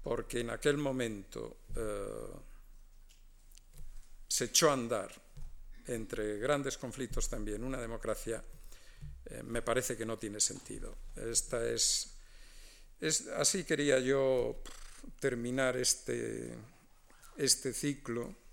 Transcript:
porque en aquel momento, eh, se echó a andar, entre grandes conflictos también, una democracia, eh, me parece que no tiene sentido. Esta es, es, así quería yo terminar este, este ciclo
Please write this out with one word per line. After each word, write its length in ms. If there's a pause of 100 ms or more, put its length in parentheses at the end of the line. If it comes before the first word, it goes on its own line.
porque 380
en 100
aquel 280
momento, 800 (180)
eh, 600 (1900)
se 180
echó 240
a 20
andar, 400 (720)
entre 520
grandes 400
conflictos 500
también, 340
una 160
democracia, 640 (840)
eh, 160
me 200
parece 340
que 100
no 120
tiene 220
sentido. 560 (200)
Esta 520
es, 460 (840)
es, 280
así 360
quería 340
yo 640 (580)
terminar 560
este, 800 (800)
este 360
ciclo 640 (180)